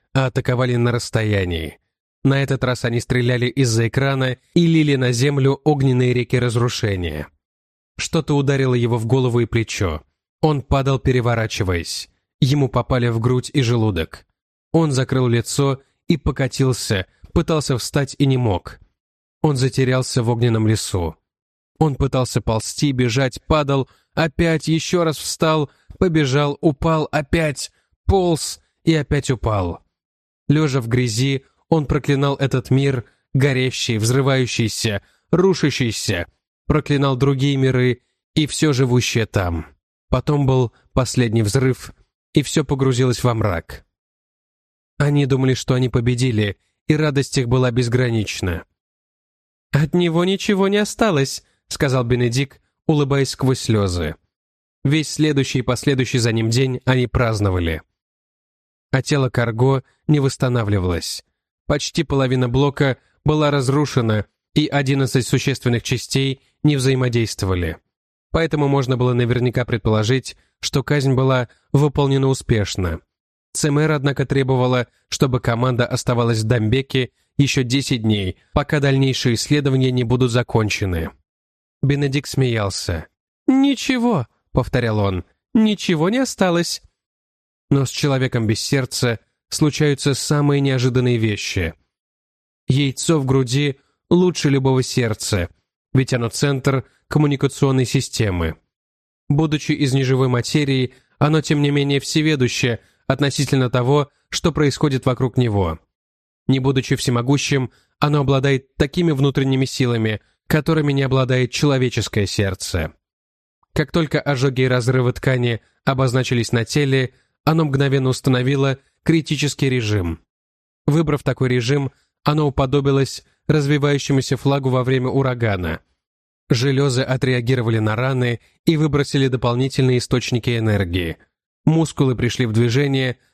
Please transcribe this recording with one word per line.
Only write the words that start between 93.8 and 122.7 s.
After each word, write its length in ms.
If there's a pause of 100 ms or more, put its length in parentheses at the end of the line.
лучше 400
любого 320
сердца, 640 (440)
ведь 200
оно 160
центр 560 (240)
коммуникационной 760
системы. 720 (720)
Будучи 440
из 220
неживой 340
материи, 680 (240)
оно, 220
тем 220
не 80
менее, 300
всеведуще 800 (260)
относительно 640
того, 400 (200)
что 220
происходит 540
вокруг 300
него. 420 (680)
Не 140
будучи 360
всемогущим, 720 (280)
оно 220
обладает 560
такими 360
внутренними 520
силами, 560 (260)
которыми 460
не 100
обладает 480
человеческое 760
сердце. 640 (800)
Как 180
только 280
ожоги 420
и 60
разрывы 440
ткани 480 (240)
обозначились 680
на 120
теле, 500 (300)
оно 200
мгновенно 440
установило 720 (300)
критический 640
режим. 500 (640)
Выбрав 360
такой 260
режим, 440 (320)
оно 220
уподобилось 800 (220)